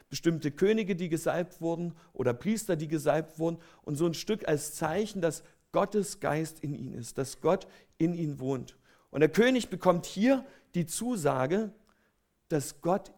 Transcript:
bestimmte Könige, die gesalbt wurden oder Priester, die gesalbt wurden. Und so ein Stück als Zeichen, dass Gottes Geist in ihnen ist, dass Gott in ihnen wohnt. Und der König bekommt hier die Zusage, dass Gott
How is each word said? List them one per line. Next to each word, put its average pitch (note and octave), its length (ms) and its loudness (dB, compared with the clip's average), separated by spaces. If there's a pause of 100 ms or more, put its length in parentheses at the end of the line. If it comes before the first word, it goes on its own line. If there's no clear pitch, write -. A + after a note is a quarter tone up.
(100)
bestimmte D#3 400 -2
Könige, G3+ 460 2
die E3+ 120 -4
gesalbt E3 520 -2
wurden E3 340 -4 (180)
oder B2 220 0
Priester, F#3+ 420 -2
die D#3 120 -6
gesalbt D3+ 500 -2
wurden. E3 200 -2 (240)
Und D3 140 -4
so D#3+ 100 2
ein E3 80 0
Stück - 340 -4
als D3 260 0
Zeichen, F#3+ 460 -2
dass E3 240 -2 (260)
Gottes G3 480 0
Geist D3+ 420 -2
in C#3+ 140 -6
ihnen C3 200 -10
ist, - 240 -12
dass C3 220 -6
Gott F3+ 280 2 (280)
in E3+ 180 2
ihnen D3+ 260 -4
wohnt. C3 360 -4 (340)
Und - 100 -4
der D3+ 80 8
König A#3+ 400 4
bekommt F3 380 2
hier B3+ 380 2 (300)
die E3+ 120 0
Zusage, F3 840 0 (760)
dass D3 320 -4
Gott - 380 -2